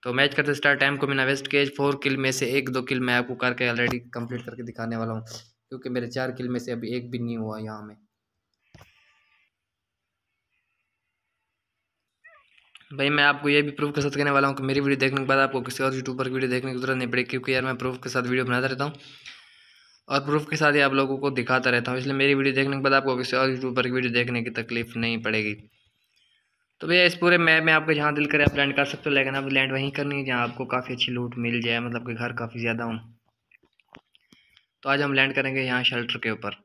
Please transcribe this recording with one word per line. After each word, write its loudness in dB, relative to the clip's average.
तो -4
मैच 2
करते 2
स्टार्ट, 2
time 2
को 0
बिना 0
waste -2
किए 2
four 0
kill 0
में 0
से -2
एक -2
दो -2
kill -2
मैं 0
आपको 0
करके -2
already 0
complete -8
करके -14
दिखाने -8
वाला -4
हूँ, -6
क्योंकि -12
मेरे -4
चार -6
kill -8
में -2
से -8
अभी -6
एक -10
भी -6
नहीं -6
हुआ -8
यहाँ -10
में। -18
भाई, 2
मैं 4
आपको 4
ये 6
भी -2
proof -4
के 0
साथ -2
कहने 2
वाला 4
हूँ 0
कि -6
मेरी 2
video 2
देखने 2
के -4
बाद 4
आपको 2
किसी -6
और 0
YouTuber -4
की -4
video 0
देखने -2
की -4
ज़रूरत -2
नहीं -4
पड़ेगी, 0
क्योंकि -2
यार, 0
मैं -2
proof -4
के -8
साथ -2
video 0
बनाता 0
रहता -2
हूँ -4
और 0
proof -2
के -4
साथ 4
ही 4
आप 4
लोगों 2
को 0
दिखाता 0
रहता 2
हूँ, -2
इसलिए -2
मेरी 4
video 2
देखने 2
के -4
बाद 4
आपको 4
किसी -2
और 4
YouTuber 0
की 0
वीडियो 0
देखने 0
की -4
तकलीफ -6
नहीं -2
पड़ेगी। -2
तो -8
भैया, 6
इस 4
पूरे 6
मैप 6
में 4
आपको 4
जहाँ 2
दिल 0
करे 4
आप 4
land 2
कर 2
सकते -6
हो, 2
लेकिन 2
आप -2
land 2
वहीं -2
करनी -4
है -4
जहाँ 0
आपको -6
काफ़ी -4
अच्छी -2
loot -4
मिल -2
जाए, 0
मतलब -6
कि -6
घर -6
काफ़ी -8
ज़्यादा -2
हो। -4
तो -4
आज 4
हम 0
land 4
करेंगे 0
यहाँ 0
shelter -2
के -4
ऊपर। -8